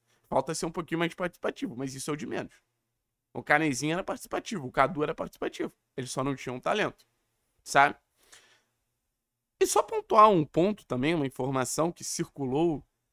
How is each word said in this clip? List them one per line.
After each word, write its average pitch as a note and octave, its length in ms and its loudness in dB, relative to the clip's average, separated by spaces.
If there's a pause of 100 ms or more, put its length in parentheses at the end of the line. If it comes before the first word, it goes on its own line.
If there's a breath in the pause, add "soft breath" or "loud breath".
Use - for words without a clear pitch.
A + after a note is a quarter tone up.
(260)
Falta C3+ 280 -2
ser - 100 -6
um E3 80 -4
pouquinho E3+ 280 -4
mais E3+ 140 0
participativo, - 640 -6
mas C3 180 -8
isso C3+ 160 -8
é D3 40 -4
o - 20 -6
de D3+ 100 -10
menos. - 280 -8 (800)
O B2+ 80 -10
Canezinho D3+ 500 2
era F3+ 100 -4
participativo, - 640 -8
o B2+ 60 -12
Cadu C#3+ 300 2
era D3 120 -4
participativo. - 580 -8 (220)
Eles B2+ 160 -8
só C3+ 140 -4
não C#3 100 -2
tinham B2+ 240 -8
talento, E3 460 -2 (580)
sabe? C#3+ 320 4 (1700 soft breath)
E F#4+ 60 4
só - 160 4
pontuar A3 480 6
um D#3+ 160 4
ponto G3 400 0
também, C3+ 280 0
uma D3 120 0
informação C3+ 680 -2
que - 100 -16
circulou C#3+ 800 -2 (300)